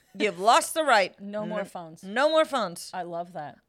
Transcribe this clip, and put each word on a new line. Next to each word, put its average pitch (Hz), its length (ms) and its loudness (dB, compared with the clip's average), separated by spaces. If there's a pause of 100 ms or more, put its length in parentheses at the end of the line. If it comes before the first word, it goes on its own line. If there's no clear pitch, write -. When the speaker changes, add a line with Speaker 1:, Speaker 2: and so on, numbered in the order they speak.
Speaker 1:
<laughs> - 140 -20
Speaker 2:
You've 196 200 0
lost 226 360 4
the 320 100 0
right. 214 340 4
Speaker 1:
No 208 280 -8
more 214 140 -6
Speaker 2:
N-, 190 40 -4
Speaker 1:
phones. 170 400 -16
Speaker 2:
no 240 240 2
more 311 160 4
phones." 220 480 -6
Speaker 1:
I 185 120 -6
love 175 280 -8
that. 151 240 -12 (120)